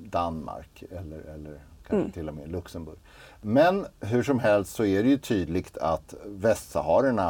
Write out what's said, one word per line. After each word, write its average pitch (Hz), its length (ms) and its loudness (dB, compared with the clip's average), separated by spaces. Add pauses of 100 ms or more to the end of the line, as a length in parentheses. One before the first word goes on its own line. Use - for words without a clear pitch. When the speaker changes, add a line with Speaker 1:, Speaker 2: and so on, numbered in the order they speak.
Speaker 1:
Danmark 80 800 -4
eller, 85 280 -10
eller 76 400 -14 (280)
kanske - 80 0
Speaker 2:
Mm. 165 160 2
Speaker 1:
till 80 180 -8
och 76 60 -8
med 76 160 -12
Luxemburg. 85 460 -10 (440)
Men 160 440 4 (140)
hur 113 240 0
som 127 160 2
helst 104 360 2
så 113 100 2
är 98 180 4
det 127 60 4
ju 139 80 4
tydligt 90 600 -2
att - 360 -2 (120)
västsaharerna 101 1040 2